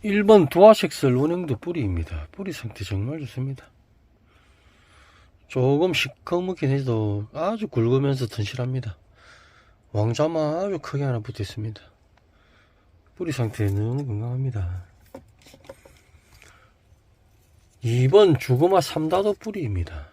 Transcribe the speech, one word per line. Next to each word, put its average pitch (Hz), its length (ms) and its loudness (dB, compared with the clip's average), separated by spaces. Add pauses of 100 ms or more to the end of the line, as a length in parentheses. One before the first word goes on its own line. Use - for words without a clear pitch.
일 208 220 0
번 196 240 8
두화색슬 175 640 6
운행두 151 440 -2
뿌리입니다. 87 720 -6
뿌리 190 200 -10
상태 107 320 -12
정말 110 360 -6
좋습니다. 131 460 -8 (1800)
조금 143 460 2
시커멓긴 170 800 -4
해도 110 640 -2
아주 208 340 -4
굵으면서 131 580 0
튼실합니다. 120 720 -6 (960)
왕자마 151 680 -2
아주 196 160 -4
크게 143 260 -6
하나 123 160 -4
붙어 107 220 -12
있습니다. 107 400 -10 (1300)
뿌리 170 160 -8
상태 113 360 -4
너무 113 400 -2
건강합니다. 110 800 -6 (3000)
이 120 260 2
번 185 300 6
주고마 175 420 2
삼 156 300 -4
다도 196 240 0
뿌리입니다. 101 800 -8